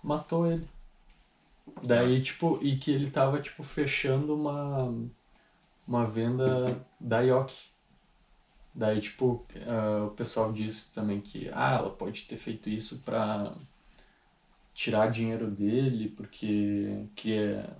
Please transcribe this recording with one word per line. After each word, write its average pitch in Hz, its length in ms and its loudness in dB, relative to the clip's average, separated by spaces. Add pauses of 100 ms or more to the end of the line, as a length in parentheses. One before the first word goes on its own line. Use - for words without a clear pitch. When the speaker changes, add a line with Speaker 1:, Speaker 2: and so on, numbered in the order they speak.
Speaker 1:
matou 165 420 0
ele. 165 220 0 (1160)
Daí, 123 340 6
Speaker 2:
Ah. 131 40 4
Speaker 1:
tipo, - 400 0
e 139 160 2
que 147 140 -2
ele 139 180 2
tava, 139 320 2
tipo, - 220 -14
fechando 143 720 0
uma, 143 580 -2 (920)
uma 120 180 2
venda 127 720 2 (220)
da 113 220 2
Yoki. 131 340 4 (1200)
Daí, 107 240 2
tipo, 123 460 0 (220)
ah, 107 400 2
o - 40 -4
pessoal 110 400 0
disse 107 420 -4
também 104 280 -2
que, - 320 -10
ah, - 260 2
ela 98 100 -2
pode - 340 -8
ter 113 140 -10
feito 110 320 -8
isso 110 360 -4
pra 107 480 -2 (1200)
tirar 110 360 2
dinheiro 113 400 0
dele, 110 680 2
porque 104 880 -2 (100)
queria 107 540 -2 (100)